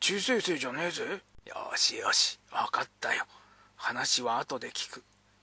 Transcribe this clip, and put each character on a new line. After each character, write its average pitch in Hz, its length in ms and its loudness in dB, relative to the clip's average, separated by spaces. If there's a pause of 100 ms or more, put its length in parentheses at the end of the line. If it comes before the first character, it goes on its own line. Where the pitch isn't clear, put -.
小 190 200 2
せ 233 180 2
い 185 40 0
せ 180 120 0
い 143 40 -2
じ 135 80 -2
ゃ 127 60 -4
ね 160 140 -2
え 175 40 0
ぜ。」 - 320 -6 (240)
「よ - 300 -8
し - 200 2
よ 107 160 2
し、 - 280 4 (100)
わ - 180 0
か - 140 0
っ - 60 -6 (120)
た - 140 0
よ。 - 120 -2 (500)
話 123 460 0
は 120 180 0
後 135 180 -4
で 117 140 -8
聞 - 200 -6
く。 127 120 -16 (380)